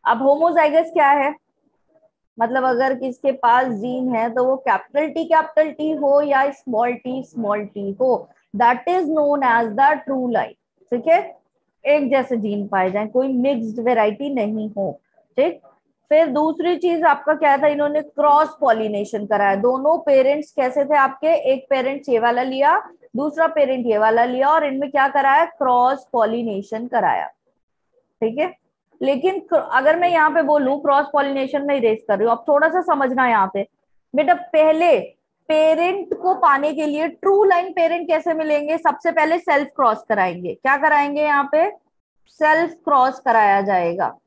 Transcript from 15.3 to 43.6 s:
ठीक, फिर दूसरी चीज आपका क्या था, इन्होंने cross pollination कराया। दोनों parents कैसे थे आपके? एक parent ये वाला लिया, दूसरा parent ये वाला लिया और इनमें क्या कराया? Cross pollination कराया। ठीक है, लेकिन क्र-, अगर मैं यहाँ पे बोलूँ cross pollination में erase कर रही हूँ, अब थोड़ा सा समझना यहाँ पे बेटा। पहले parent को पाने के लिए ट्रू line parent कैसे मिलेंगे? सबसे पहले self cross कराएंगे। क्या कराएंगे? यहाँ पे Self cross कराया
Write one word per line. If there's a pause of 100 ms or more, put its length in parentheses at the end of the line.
ठीक, (480)
फिर
दूसरी
चीज
आपका
क्या
था,
इन्होंने
cross
pollination
कराया।
दोनों
parents
कैसे
थे
आपके?
एक
parent
ये
वाला
लिया, (240)
दूसरा
parent
ये
वाला
लिया
और
इनमें
क्या
कराया?
Cross
pollination
कराया। (960)
ठीक
है, (440)
लेकिन
क्र-,
अगर
मैं
यहाँ
पे
बोलूँ
cross
pollination
में
erase
कर
रही
हूँ,
अब
थोड़ा
सा
समझना
यहाँ
पे (480)
बेटा।
पहले (480)
parent
को
पाने
के
लिए
ट्रू
line
parent
कैसे
मिलेंगे?
सबसे
पहले
self
cross
कराएंगे।
क्या
कराएंगे?
यहाँ
पे (560)
Self
cross
कराया